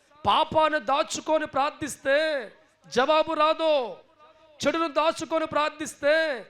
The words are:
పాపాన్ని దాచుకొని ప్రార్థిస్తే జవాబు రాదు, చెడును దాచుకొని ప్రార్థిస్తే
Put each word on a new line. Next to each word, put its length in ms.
పాపాన్ని 540
దాచుకొని 680
ప్రార్థిస్తే 1040
జవాబు 460
రాదు, 640
చెడును 220
దాచుకొని 580
ప్రార్థిస్తే 1040